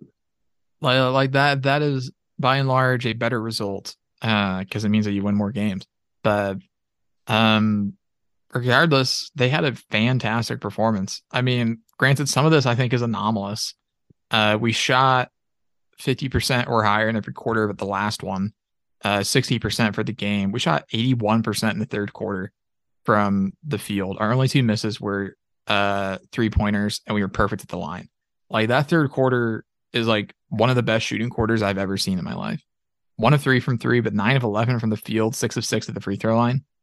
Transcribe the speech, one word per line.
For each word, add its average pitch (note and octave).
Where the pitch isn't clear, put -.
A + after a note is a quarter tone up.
Like, B2+
like, C3+
that, C#3
that C#3
is C3+
by C3
and C3+
large B2+
a A2+
better A#2
result, A2
uh, G2+
'cause G#2+
it G#2
means G#2+
that G#2
you G2
win G#2
more G#2
games. G2+
But, G#2
um, G#2+
regardless, C3
they B2+
had D#3
a C3
fantastic A#2
performance. G#2
I B2+
mean, A#2+
granted, C#3
some C3+
of D#3
this C#3+
I A#2+
think A#2+
is B2
anomalous. G#2
Uh, G#2+
we A#2
shot C3
fifty C3+
percent B2
or A2+
higher G#2+
in A2+
every G#2
quarter A2
but G2+
the G2+
last G2+
one, F#2+
uh, G2+
sixty B2
percent A2
for A2
the A2+
game. G2+
We B2
shot D#3
eighty-one A2+
percent G#2+
in G2
the G#2+
third G#2
quarter G2+
from G2
the C#3
field. G2
Our G#2+
only C3
two C3+
misses G#2+
were, G2
uh, G2+
three-pointers, G#2
and A2+
we G#2
were F#2+
perfect G2+
at -
the F2+
line. F2
Like, A2
that C#3
third D#3
quarter B2
is, A#2
like, G#2+
one A2+
of B2+
the B2
best A2+
shooting A2+
quarters A2+
I've G2
ever G2
seen F#2+
in E2+
my -
life. -
One A#2
of C#3+
three B2+
from A#2+
three, B2
but G#2+
nine G#2
of B2+
eleven A2+
from A2+
the G#2
field, A2
six -
of A#2
six -
at G#2+
the G2
free G2
throw A2+
line. A#2+